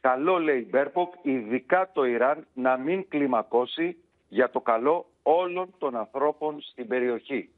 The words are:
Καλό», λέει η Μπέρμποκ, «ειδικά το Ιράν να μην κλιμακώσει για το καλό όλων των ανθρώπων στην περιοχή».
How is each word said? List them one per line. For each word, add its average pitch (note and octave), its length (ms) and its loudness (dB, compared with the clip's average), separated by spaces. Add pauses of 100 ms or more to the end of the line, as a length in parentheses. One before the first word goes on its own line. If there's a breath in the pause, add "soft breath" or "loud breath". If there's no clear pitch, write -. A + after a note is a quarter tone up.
Καλό», C#3+ 360 2
λέει D3+ 200 2
η A2+ 120 -4
Μπέρμποκ, F3 520 0
«ειδικά C3+ 720 0
το C#3 120 2
Ιράν B2+ 480 0
να B2+ 240 0
μην F3+ 300 -4
κλιμακώσει C3+ 920 -2 (300)
για A#2+ 220 2
το B2+ 120 -4
καλό B2 440 2 (160)
όλων F3+ 560 0
των C3+ 180 -4
ανθρώπων D3 680 -4
στην - 260 -14
περιοχή». B2 720 -2